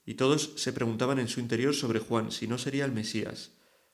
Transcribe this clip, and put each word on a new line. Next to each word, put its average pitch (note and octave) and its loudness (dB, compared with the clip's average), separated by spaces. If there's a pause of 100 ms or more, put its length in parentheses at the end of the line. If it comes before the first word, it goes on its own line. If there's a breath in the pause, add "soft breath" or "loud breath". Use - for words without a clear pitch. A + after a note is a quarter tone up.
y A2+ -8
todos C3+ 4
se - -2
preguntaban B2 2
en A#2+ 0
su B2+ -4
interior A#2+ 2
sobre A2+ 0
Juan, A2 0
si - -6
no A#2+ -2
sería C#3 -2
el C3+ -2
Mesías. - -4 (420 soft breath)